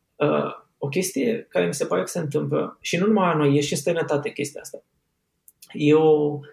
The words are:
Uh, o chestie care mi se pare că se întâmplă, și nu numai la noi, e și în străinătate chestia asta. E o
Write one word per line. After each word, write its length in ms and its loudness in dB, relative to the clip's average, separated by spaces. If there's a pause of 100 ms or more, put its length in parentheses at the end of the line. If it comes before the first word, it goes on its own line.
(160)
Uh, 460 -2 (160)
o 100 -6
chestie 600 -4
care 180 0
mi 80 -2
se 120 -4
pare 140 -2
că 80 -4
se 100 -6
întâmplă, 640 -4
și 160 -4
nu 100 2
numai 200 4
la 80 2
noi, 220 4
e 40 4
și 120 -2
în 60 -2
străinătate 520 -2
chestia 300 -8
asta. 220 -16 (920)
E 220 2
o 460 4 (120)